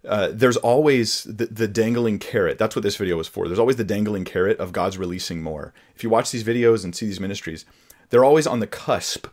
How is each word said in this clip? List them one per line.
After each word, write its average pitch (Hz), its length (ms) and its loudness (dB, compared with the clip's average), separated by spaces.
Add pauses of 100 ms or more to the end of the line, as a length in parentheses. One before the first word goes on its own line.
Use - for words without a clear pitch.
uh, 101 240 0
there's 110 240 2
always 123 680 4
the, 110 220 -6
the 110 200 -2
dangling 110 520 0
carrot. 92 380 0
That's 107 160 0
what 110 100 -4
this 101 120 0
video 90 220 -2
was 78 100 -4
for. 90 200 -6
There's 90 120 -2
always 127 160 4
the 117 80 -4
dangling 104 400 -2
carrot 95 340 0
of 92 140 -6
God's 92 260 -2
releasing 87 460 -6
more. 76 300 -10 (200)
If - 100 -14
you 113 60 -4
watch 123 220 2
these 113 140 -6
videos 117 400 2
and 87 100 -8
see 110 100 -6
these 98 140 -6
ministries, 95 460 -8 (440)
they're 123 140 6
always 147 240 6
on 117 140 0
the 104 60 0
cusp, - 640 -4